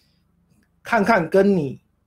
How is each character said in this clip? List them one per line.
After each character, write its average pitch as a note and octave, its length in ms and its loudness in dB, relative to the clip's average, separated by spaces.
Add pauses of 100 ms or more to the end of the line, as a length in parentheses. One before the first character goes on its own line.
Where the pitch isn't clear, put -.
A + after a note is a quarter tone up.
(840)
看 A3+ 180 -2
看 F#3 260 0
跟 G3 280 2
你 C#3 240 -6 (260)